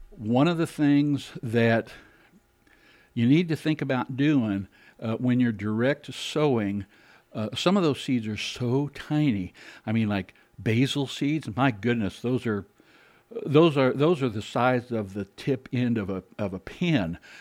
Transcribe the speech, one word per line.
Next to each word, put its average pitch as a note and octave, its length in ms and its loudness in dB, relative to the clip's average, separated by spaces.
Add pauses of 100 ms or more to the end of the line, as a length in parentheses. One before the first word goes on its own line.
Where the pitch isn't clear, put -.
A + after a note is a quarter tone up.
(120)
one B2 360 2
of F3 100 0
the E3 80 0
things C#3+ 640 2 (120)
that A#2 460 2 (1200)
you A#2 140 2
need E3 220 6
to D#3 60 -2
think D#3 280 -2
about C3 340 -4
doing, A#2 500 2 (320)
uh, A2 160 -4
when B2 240 0
you're A#2+ 120 2
direct A2 600 -2
sowing, A2 760 -2 (480)
uh, G#2+ 220 -6
some F#3 220 2
of F#3+ 60 2
those D3 180 0
seeds A#2+ 260 -2
are G#2+ 100 -6
so C3 580 -4
tiny. C3+ 580 -2 (320)
I A2 60 -4
mean, A2 180 2
like G2 240 -2 (240)
basil B2 480 0
seeds, C#3 500 -4
my C3+ 140 2
goodness, A2 500 -2
those A#2+ 280 -2
are, G2+ 180 -2 (800)
those D3+ 320 4
are, B2+ 160 4
those C#3+ 300 2
are B2+ 60 0
the G#2+ 120 -4
size B2 500 0
of G#2 220 -4
the G2+ 120 -6
tip - 460 -6
end B2 280 0
of F#2+ 100 -4
a, F#2+ 140 -6 (160)
of G2 160 -4
a F#2 40 -10
pin, G#2+ 600 -2 (220)